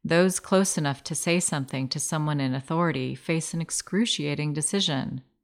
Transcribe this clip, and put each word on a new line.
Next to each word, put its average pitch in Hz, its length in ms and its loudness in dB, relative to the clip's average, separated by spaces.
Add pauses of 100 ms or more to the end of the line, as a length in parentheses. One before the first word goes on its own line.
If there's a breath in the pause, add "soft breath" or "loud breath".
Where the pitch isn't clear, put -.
Those 175 360 4
close 190 380 2
enough 143 280 -2
to 156 100 -6
say 170 240 2
something 135 500 -2
to 156 100 -4
someone 151 400 0
in 135 140 0
authority 135 600 0
face 165 400 -2
an 165 60 0
excruciating 151 920 -2
decision. 151 720 -2 (200)